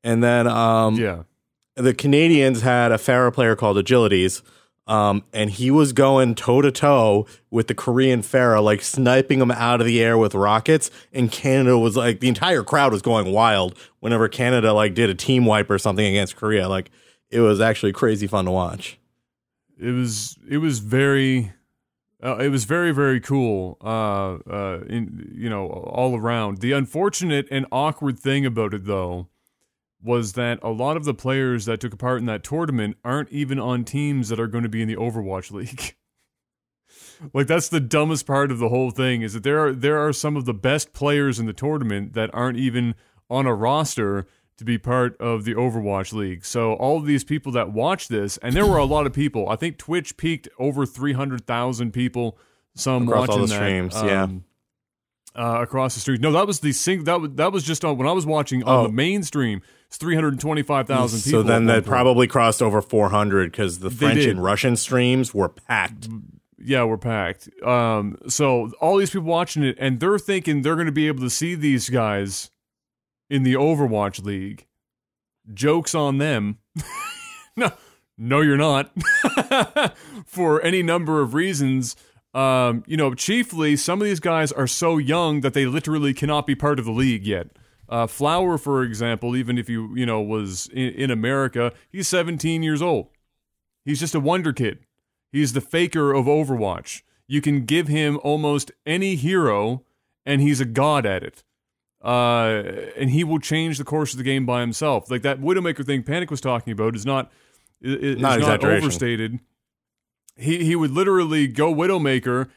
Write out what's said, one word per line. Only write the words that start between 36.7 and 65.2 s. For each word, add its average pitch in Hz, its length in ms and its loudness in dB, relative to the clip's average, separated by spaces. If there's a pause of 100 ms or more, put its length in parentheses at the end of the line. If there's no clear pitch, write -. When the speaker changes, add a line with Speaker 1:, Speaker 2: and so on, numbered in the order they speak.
Speaker 2:
Like, 135 100 2
that's 160 240 0
the 165 100 0
dumbest 151 460 0
part 139 240 0
of 123 80 -4
the 117 120 0
whole 127 200 0
thing, 123 320 -2
is 107 120 -6
that 110 100 -8
there 147 160 2
are, 143 140 2
there 143 260 0
are 151 120 0
some 151 240 -4
of 131 100 -4
the 120 100 -2
best 131 360 -2
players 143 480 0
in 117 60 -2
the 107 80 -6
tournament 120 600 -4
that 110 200 -2
aren't 123 240 -4
even 120 380 -2 (340)
on 135 160 0
a 123 80 2
roster 110 720 0 (360)
to 113 40 -12
be 117 120 0
part 123 420 -2
of 113 240 -2
the 113 120 -4
Overwatch 110 580 -2
League. 92 320 -6
So 117 280 -2
all 143 240 0
of 151 100 -4
these 143 160 2
people 147 300 -6
that 107 200 -2
watch 151 340 -2
this, 101 300 -2
and 123 180 -4
there 202 120 4
were 180 100 4
a 143 80 4
lot 147 220 0
of 127 40 -4
people. 120 380 -2
I 110 60 0
think 165 240 -8
Twitch 165 380 -6
peaked 160 300 -4 (120)
over 139 260 0
three 131 280 -4
hundred 131 340 -6
thousand 120 460 -2
people, 120 440 -4 (380)
some 127 320 0
Speaker 1:
Across 107 220 2
all 104 100 2
Speaker 2:
watching - 20 2
Speaker 1:
the 101 60 2
Speaker 2:
that, 107 80 0
Speaker 1:
streams, 92 400 -2
yeah. 98 280 0
Speaker 2:
um, 92 200 -6 (920)
uh, 117 260 -2
across 131 340 -2
the 117 40 -10
streams. 127 220 -2
No, 151 120 2
that 185 120 2
was 202 140 -4
the 147 140 -2
sing-, 180 320 -2
that 175 140 0
wa-, 156 140 -6
that 156 180 0
was 185 120 -2
just 156 200 -4
on, 147 140 0
when 131 100 0
I 165 40 2
was 180 160 0
watching 139 360 0
on 127 180 6
Speaker 1:
Oh. - 60 4
Speaker 2:
the 107 60 -2
main 175 300 0
stream, 117 400 -2 (240)
it's - 100 -18
three 165 160 -2
hundred 151 260 0
twenty-five 147 480 -2
thousand 123 340 0
Speaker 1:
So 98 80 -6
Speaker 2:
people 110 140 4
Speaker 1:
then 117 100 4
Speaker 2:
at - 20 6
one 113 100 4
Speaker 1:
that 117 120 6
Speaker 2:
point. 90 100 0
Speaker 1:
probably 123 400 4
crossed 117 340 2
over 107 220 2
four 104 260 2
hundred 98 420 2
'cause 92 280 -4
the 92 100 -6
Speaker 2:
They 123 60 -8
Speaker 1:
French 143 240 2
Speaker 2:
did. 135 100 4
Speaker 1:
and 92 140 -2
Russian 104 320 2
streams 123 580 0